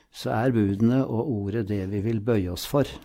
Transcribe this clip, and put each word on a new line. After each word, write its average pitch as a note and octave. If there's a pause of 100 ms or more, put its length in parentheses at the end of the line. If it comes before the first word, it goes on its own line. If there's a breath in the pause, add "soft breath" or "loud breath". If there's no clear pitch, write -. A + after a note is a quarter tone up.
så -
er A#2+
budene A2+
og B2+
ordet G2+
det G2+
vi G2+
vil A2+
bøye G2+
oss F2+
for, C#3 (160)